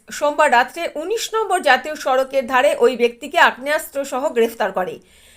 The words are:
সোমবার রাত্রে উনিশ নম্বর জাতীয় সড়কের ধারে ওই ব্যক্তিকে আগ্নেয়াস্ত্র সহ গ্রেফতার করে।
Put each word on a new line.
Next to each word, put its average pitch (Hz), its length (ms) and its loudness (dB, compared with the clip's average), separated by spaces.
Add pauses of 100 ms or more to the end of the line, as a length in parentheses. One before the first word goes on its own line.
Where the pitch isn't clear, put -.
(120)
সোমবার 294 400 2
রাত্রে 254 420 0
উনিশ 381 400 -6
নম্বর 403 280 0
জাতীয় 277 340 2
সড়কের 262 500 -2
ধারে 262 320 2
ওই 247 180 4
ব্যক্তিকে 233 420 -2
আগ্নেয়াস্ত্র 277 680 0
সহ 277 240 -4
গ্রেফতার 226 440 -2
করে। 185 260 -4 (380)